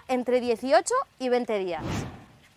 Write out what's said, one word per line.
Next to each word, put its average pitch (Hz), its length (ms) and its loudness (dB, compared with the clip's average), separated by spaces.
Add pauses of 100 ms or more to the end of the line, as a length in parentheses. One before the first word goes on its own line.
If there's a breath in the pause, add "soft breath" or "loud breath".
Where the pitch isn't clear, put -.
entre 247 320 2
dieciocho 262 560 2 (240)
y 254 80 -2
veinte 240 320 0
días. 175 240 -6 (720)